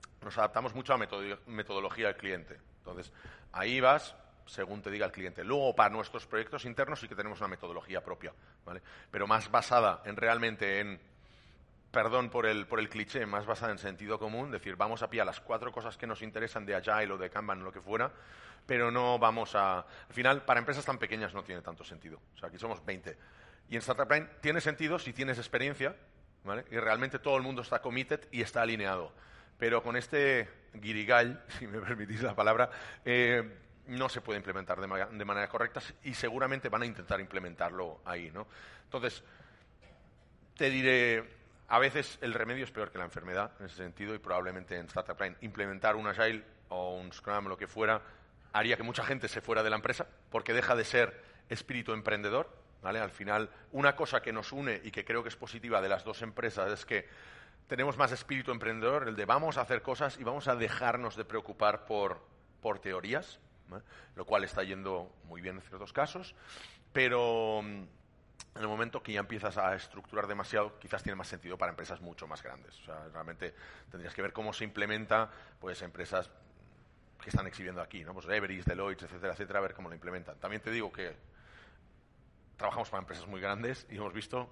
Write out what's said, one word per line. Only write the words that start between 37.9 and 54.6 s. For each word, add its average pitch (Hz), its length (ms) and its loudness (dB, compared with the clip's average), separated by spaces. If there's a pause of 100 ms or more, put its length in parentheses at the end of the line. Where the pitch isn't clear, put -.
ahí, 87 280 -6
¿no? 101 140 -10 (380)
Entonces, 123 380 -4 (1300)
te 139 140 4
diré, 123 540 6 (440)
a - 100 6
veces 135 420 2
el 117 140 -2
remedio 120 300 -2
es 113 60 -12
peor 104 200 -6
que 95 80 -12
la 90 60 -2
enfermedad 90 560 -4
en 98 60 -12
ese 87 100 -14
sentido 101 380 -8
y 104 40 -8
probablemente 92 580 -2
en 85 100 -6
Startup - 340 -6
Line 92 200 -4
implementar 104 560 0
un 110 100 -2
Agile 110 380 2 (240)
o 90 280 -4
un 92 160 -10
Scrum 101 340 -4
o - 20 -4
lo 92 80 -4
que 95 100 -6
fuera 110 360 2 (500)
haría 110 240 4
que 113 60 -4
mucha 117 220 -2
gente 127 240 -2
se 107 120 -4
fuera 110 220 2
de 110 80 4
la 107 60 2
empresa - 300 0 (240)
porque 117 220 0
deja 123 220 6
de 113 100 2
ser - 380 4 (260)
espíritu 117 440 -4
emprendedor, 107 580 0 (320)
¿vale? 98 180 -2
Al 98 100 -2
final, 104 400 0 (220)
una 139 220 4
cosa 139 260 2
que 113 120 -6
nos 110 200 -6
une 135 300 -2